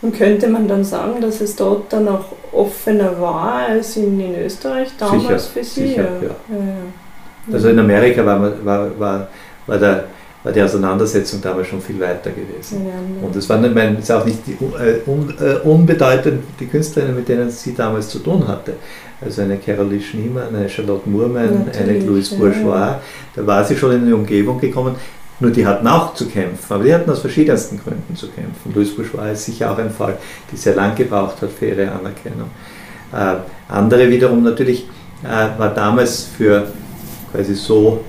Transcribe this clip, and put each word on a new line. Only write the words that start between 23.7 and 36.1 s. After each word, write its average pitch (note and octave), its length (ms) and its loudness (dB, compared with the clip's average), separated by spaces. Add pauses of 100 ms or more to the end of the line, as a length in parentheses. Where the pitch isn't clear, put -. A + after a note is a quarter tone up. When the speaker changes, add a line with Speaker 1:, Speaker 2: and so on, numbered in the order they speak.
Speaker 2:
schon B2+ 160 2
in A#2+ 140 4
die A#2+ 60 6
Umgebung G#2+ 480 2
gekommen, B2+ 340 -2 (460)
nur B2 120 4
die A2+ 120 4
hatten G2+ 220 2
auch - 280 2
zu - 120 -4
kämpfen, F#2 460 -4
aber G2+ 100 0
die C3+ 100 6
hatten E3+ 160 2
aus C#3 120 0
verschiedensten C3 600 0
Gründen - 360 -8
zu - 100 -12
kämpfen. - 480 -10
Louise G2+ 220 2
Bourgeois G#2+ 340 -6
ist G#2+ 140 -8
sicher A2+ 260 -4
auch G2+ 80 -4
ein A2+ 120 -4
Fall, G#2 280 -4 (320)
die B2+ 60 -12
sehr - 180 2
lang G2+ 220 0
gebraucht G2+ 440 -2
hat G2 160 -4
für A2 100 -4
ihre G2 260 -2
Anerkennung. G2+ 560 -10 (640)
Äh, F#2+ 240 0 (360)
andere A#2+ 380 6
wiederum A#2+ 320 4
natürlich, B2 440 2 (360)
äh, A2 360 0
war G#2+ 140 0
damals A#2 540 2 (100)